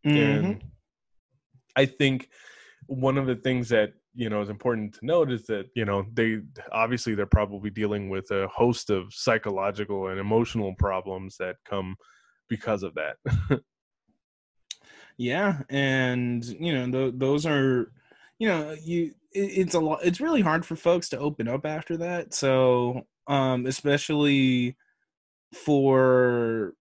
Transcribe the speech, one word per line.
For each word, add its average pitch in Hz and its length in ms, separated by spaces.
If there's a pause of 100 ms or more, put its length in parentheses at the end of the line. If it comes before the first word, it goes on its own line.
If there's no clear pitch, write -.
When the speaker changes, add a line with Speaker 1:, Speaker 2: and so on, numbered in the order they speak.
Speaker 1:
Mm-hmm. 147 120
Speaker 2:
And 147 460 (1120)
I 139 100
think 135 440 (580)
one 135 300
of 135 100
the 127 80
things 123 340
that, 107 240 (200)
you 117 160
know, 104 120
is 101 80
important 107 460
to 113 100
note 156 260
is 113 120
that, 101 220 (100)
you 113 100
know, 101 280
they, 113 260 (320)
obviously 113 440
they're 101 100
probably 101 440
dealing 101 400
with 95 220
a 98 160
host 120 420
of 98 240
psychological 101 920
and 95 120
emotional 107 600
problems 95 580
that 92 200 (120)
come 95 260 (540)
because 104 340
of 82 120
that. 78 220 (320)
<laughs> 139 120 (1600)
Speaker 1:
Yeah, 147 520
and, 127 720
you 151 300
know, 127 180
tho-, 131 200
those 139 340
are, 135 460 (460)
you 220 120
know, 156 340
you, 165 300 (180)
it, 196 80
it's 190 340
a 175 60
lot, 156 240
it's 175 160
really 302 220
hard 165 240
for 165 100
folks 170 340
to 127 80
open 143 300
up 135 180
after 156 320
that. 175 360
So, 127 680 (240)
um, 131 380
especially 139 1080 (800)
for 127 1300